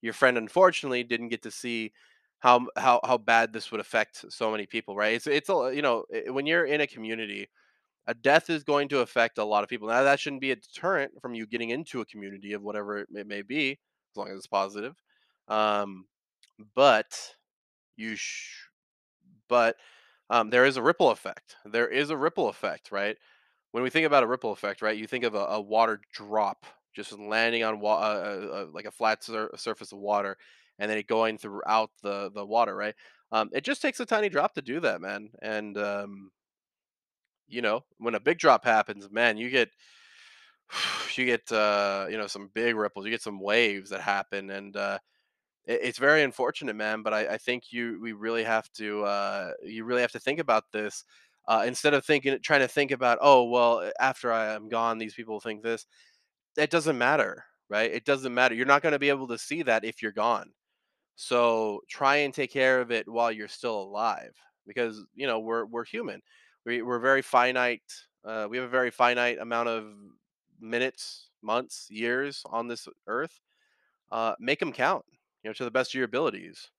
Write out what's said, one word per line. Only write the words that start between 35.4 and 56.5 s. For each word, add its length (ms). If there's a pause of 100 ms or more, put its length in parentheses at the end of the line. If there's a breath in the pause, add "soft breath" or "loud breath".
and, 360
um, 540 (1160)
you 140
know, 200 (160)
when 180
a 40
big 200
drop 260
happens, 460
man, 260
you 120
get, 200 (1000 soft breath)
<sighs> 460
you 100
get, 260
uh, 580
you 80
know, 100
some 260
big 220
ripples, 300
you 60
get 100
some 180
waves 500
that 120
happen, 480
and, 260
uh, 240 (680)
it, 180
it's 160
very 240
unfortunate, 520
man, 280
but 100
I, 220
I 20
think 360
you, 280
we 120
really 300
have 300
to, 320
uh, 460 (120)
you 220
really 160
have 120
to 60
think 200
about 340
this, 320 (420 soft breath)
uh, 200
instead 260
of 120
thinking, 380
trying 180
to 80
think 220
about, 300
"Oh, 240
well, 360
a, 100 (100)
after 300
I 240
am 140
gone, 300
these 160
people 260
think 220
this." 240 (680 soft breath)